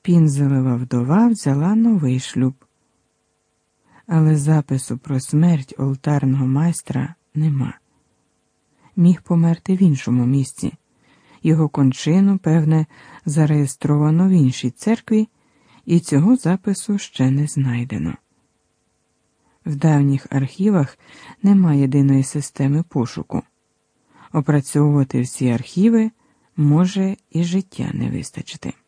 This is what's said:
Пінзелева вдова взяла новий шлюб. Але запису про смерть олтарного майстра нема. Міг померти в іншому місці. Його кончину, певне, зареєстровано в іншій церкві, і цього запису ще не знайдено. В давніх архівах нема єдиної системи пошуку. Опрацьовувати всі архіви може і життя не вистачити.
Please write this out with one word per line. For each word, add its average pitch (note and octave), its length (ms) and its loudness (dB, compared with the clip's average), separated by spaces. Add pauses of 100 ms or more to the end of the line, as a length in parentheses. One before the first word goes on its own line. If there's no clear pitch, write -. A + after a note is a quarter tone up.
Пінзелева C#3 720 2
вдова B2+ 520 0
взяла E3+ 480 0
новий F#3+ 440 2
шлюб. C3 340 -2 (1500)
Але D#3 280 4
запису C#3+ 640 0
про C3+ 220 -6
смерть D3+ 580 0
олтарного C3+ 720 -2
майстра C#3+ 680 -4 (200)
нема. D3+ 380 -2 (1200)
Міг F3 260 2
померти E3+ 540 0
в F#3 80 0
іншому B2+ 420 0
місці. C3+ 480 -4 (680)
Його D#3 260 2
кончину, E3 680 2
певне, D#3+ 480 0 (400)
зареєстровано D3+ 1000 0
в F#3+ 40 2
іншій C3 400 2
церкві, A3 560 -2 (580)
і E3+ 140 2
цього D#3+ 360 2
запису G3 600 -4
ще C3 340 -2
не C#3+ 160 0
знайдено. A#2+ 720 -4 (1500)
В D3+ 100 -4
давніх C#3+ 540 0
архівах D3 680 -2 (460)
нема F#3+ 300 4
єдиної C#3 500 2
системи C#3+ 600 -4
пошуку. - 600 -6 (880)
Опрацьовувати D3 880 0
всі B2+ 280 -4
архіви A3 640 0 (460)
може F#3 600 0 (120)
і D#3+ 140 -4
життя F#3 500 -6
не - 160 -4
вистачити. - 640 -12 (140)